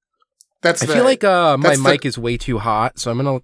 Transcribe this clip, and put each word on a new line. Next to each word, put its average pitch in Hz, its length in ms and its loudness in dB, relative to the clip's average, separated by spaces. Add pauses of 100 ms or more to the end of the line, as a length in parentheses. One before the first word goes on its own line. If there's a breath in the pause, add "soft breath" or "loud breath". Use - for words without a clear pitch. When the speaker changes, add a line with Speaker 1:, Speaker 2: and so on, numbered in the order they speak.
(640)
Speaker 1:
that's 170 200 0
Speaker 2:
I 127 40 0
Speaker 1:
the, 156 80 -2
Speaker 2:
feel 247 100 4
like, 262 180 0
uh, 175 340 2
my 151 140 2
Speaker 1:
that's 135 120 2
the 135 60 2
Speaker 2:
mic 143 160 2
is 127 140 -6
way 120 180 -4
too 117 220 -2
hot, 110 400 -2
so 120 120 -6
I'm 117 80 -2
gonna 135 260 -2